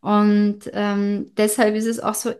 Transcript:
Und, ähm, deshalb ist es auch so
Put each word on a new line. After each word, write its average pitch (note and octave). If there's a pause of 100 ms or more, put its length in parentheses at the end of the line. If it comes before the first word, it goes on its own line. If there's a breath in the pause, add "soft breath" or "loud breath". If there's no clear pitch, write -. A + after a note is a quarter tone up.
Und, G#3
ähm, G3+
deshalb G#3+
ist A3
es A3+
auch G#3+
so -